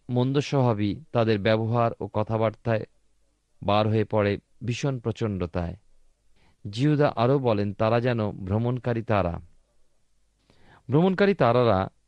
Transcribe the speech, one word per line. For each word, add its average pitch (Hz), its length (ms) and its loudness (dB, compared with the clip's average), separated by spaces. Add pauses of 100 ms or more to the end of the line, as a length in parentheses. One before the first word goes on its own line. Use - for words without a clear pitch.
মন্দ 127 280 0
স্বভাবই 117 760 0
তাদের 113 280 2
ব্যবহার 113 600 0
ও 101 80 -6
কথাবার্তায় 110 800 -2 (800)
বার 107 240 2
হয়ে 107 180 0
পড়ে 101 320 0 (260)
ভীষণ 123 360 -4
প্রচণ্ডতায়। 90 760 -4 (920)
জিহুদা 139 460 2
আরও 127 240 2
বলেন, 104 340 0
তারা 113 280 2
যেন 117 300 0
ভ্রমণকারী 117 720 -2
তারা। 87 380 0 (1500)
ভ্রমণকারী 190 440 4
তারারা 117 560 4 (180)